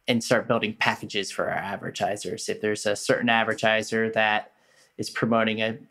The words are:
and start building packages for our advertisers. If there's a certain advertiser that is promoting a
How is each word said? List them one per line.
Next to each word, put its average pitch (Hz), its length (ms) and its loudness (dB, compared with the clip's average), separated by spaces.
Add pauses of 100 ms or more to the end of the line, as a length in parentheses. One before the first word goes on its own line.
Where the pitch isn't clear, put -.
and 117 140 2
start 110 240 2
building 113 280 0
packages 104 560 -2
for - 200 -2
our - 60 -2
advertisers. 98 920 -4
If 104 120 -6
there's 107 260 -2
a 101 100 2
certain - 320 0
advertiser 110 840 2
that 107 420 0 (460)
is 113 120 -8
promoting 113 500 2
a 113 180 -2 (120)